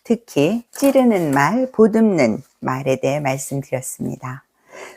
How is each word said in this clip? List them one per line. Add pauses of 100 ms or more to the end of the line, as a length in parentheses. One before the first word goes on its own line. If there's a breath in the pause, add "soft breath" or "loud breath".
특히
찌르는
말,
보듬는 (160)
말에
대해
말씀드렸습니다. (520 loud breath)